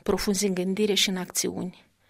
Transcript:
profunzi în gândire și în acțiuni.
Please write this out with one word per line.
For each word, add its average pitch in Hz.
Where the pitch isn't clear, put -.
profunzi 202
în 190
gândire 190
și 190
în 190
acțiuni. 180